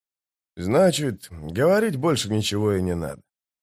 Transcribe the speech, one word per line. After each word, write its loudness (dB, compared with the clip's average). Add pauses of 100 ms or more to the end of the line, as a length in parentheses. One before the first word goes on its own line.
(560)
«Значит, 2
говорить 0
больше 0
ничего 0
и 0
не -2
надо». -8 (400)